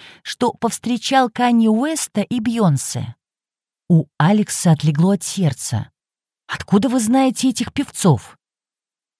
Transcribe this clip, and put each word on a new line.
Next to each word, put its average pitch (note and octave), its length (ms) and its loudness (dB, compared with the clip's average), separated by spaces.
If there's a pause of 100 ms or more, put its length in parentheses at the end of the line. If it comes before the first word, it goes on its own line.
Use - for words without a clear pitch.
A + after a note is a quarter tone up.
(220)
что - 300 -4
повстречал A#3+ 800 -2
Канье A#3 400 2
Уэста C4 500 -2
и A#3+ 200 -4
Бейонсе». F#3+ 760 -2 (760)
У D#3+ 160 4 (140)
Алекса F3 540 2
отлегло D#3+ 420 2
от - 80 -4
сердца. - 680 -4 (560)
«Откуда - 440 0
вы B3+ 100 0
знаете C4 480 0
этих - 240 -4
певцов?» - 600 -2 (840)